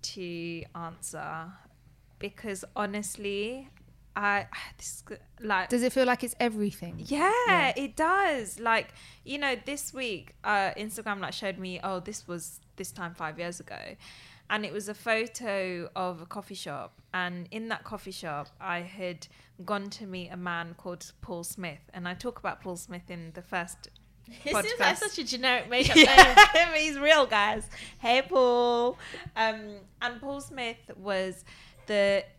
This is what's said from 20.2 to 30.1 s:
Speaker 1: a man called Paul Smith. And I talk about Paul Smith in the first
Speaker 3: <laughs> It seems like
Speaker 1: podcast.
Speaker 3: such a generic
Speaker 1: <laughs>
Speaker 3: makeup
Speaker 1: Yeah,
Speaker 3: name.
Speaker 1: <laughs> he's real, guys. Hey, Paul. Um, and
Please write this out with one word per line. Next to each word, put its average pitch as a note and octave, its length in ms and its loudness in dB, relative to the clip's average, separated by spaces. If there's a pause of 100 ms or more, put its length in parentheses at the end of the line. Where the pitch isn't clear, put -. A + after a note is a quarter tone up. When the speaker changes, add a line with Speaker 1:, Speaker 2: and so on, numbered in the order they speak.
Speaker 1:
a F3+ 80 -12
man E3+ 400 -6
called - 340 -14 (100)
Paul E3+ 220 -10
Smith. E3+ 360 -10 (140)
And F3+ 140 -10
I F3+ 60 -6
talk A#3+ 260 -8
about - 220 -8
Paul F3+ 140 -10
Smith F3 340 -14
in E3+ 240 -14
the F3 80 -14
first F3 460 -8 (200)
Speaker 3:
<laughs> - 200 -20
It - 60 -20 (100)
seems C#4+ 100 -4
like - 120 0
Speaker 1:
podcast. A4+ 320 2
Speaker 3:
such - 200 -4
a E4 60 -6
generic B3 460 -2
Speaker 1:
<laughs> A#3+ 60 -2
Speaker 3:
makeup B3+ 200 4
Speaker 1:
Yeah, D4 580 12
Speaker 3:
name. E4+ 200 6
Speaker 1:
<laughs> - 20 0
he's D4+ 240 0
real, D4 260 8
guys. G#3+ 420 0 (320)
Hey, B3 220 4
Paul. A#3+ 760 4 (380)
Um, A3 420 -2 (240)
and A#3+ 180 -4